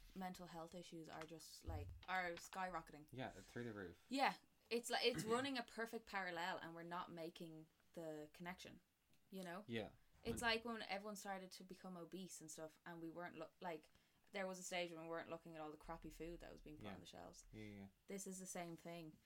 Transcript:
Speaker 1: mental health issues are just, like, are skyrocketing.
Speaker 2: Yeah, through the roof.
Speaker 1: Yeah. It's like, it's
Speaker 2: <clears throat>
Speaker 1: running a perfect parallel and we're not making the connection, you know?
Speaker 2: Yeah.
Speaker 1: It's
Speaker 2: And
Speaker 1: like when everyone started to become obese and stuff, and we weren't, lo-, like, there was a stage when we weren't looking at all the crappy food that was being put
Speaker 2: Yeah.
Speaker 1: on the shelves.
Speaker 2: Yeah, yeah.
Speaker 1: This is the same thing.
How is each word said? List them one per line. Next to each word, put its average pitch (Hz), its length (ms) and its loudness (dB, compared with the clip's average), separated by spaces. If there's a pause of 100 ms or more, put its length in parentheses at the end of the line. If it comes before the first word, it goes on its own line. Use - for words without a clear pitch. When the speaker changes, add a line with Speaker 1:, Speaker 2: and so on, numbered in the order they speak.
(160)
Speaker 1:
mental 185 320 -2
health 165 260 -4
issues 170 360 -6
are 160 180 -4
just, - 400 -10
like, 92 200 2 (220)
are 180 280 6
skyrocketing. 165 760 -2
Speaker 2:
Yeah, 123 160 2 (240)
through 120 140 0
the 113 80 0
roof. 92 220 -2 (140)
Speaker 1:
Yeah. 247 220 8 (380)
It's 233 200 2
like, 233 160 6
it's 233 200 8
Speaker 2:
<clears throat> 220 100 8
Speaker 1:
running 269 220 6
a 233 80 2 (100)
perfect 226 340 0
parallel 180 540 2
and 165 100 -4
we're 165 100 -4
not 170 300 -2
making 160 520 -4 (300)
the 156 400 -2
connection, 180 360 -6 (600)
you 190 120 -4
know? 180 240 -2
Speaker 2:
Yeah. 196 220 2 (340)
Speaker 1:
It's 226 180 2
Speaker 2:
And 233 100 8
Speaker 1:
like 226 140 6
when 226 120 0 (120)
everyone 202 260 0
started 190 420 -2
to 190 60 -10
become 185 380 -6
obese 175 400 -6
and 160 80 -8
stuff, 160 220 -4 (140)
and 170 160 -6
we 165 100 0
weren't, 170 260 -4
lo-, 160 240 -4
like, 170 200 0 (520)
there 196 140 4
was 185 120 0
a 185 40 -4
stage 175 300 4
when 160 100 -4
we 165 60 -2
weren't 165 200 0
looking 165 260 -4
at 156 60 -2
all 151 100 -2
the 151 60 -6
crappy 165 400 -6
food 165 240 -2
that - 100 -8
was 160 100 -8
being 151 160 -10
put 107 100 -6
Speaker 2:
Yeah. 101 60 -4
Speaker 1:
on - 60 -6
the - 80 -10
shelves. - 460 -8
Speaker 2:
Yeah, 107 100 -6
yeah. 202 220 -6 (240)
Speaker 1:
This 196 180 -2
is 190 120 -4
the 185 60 -6
same 170 320 -2
thing. 170 340 -6 (140)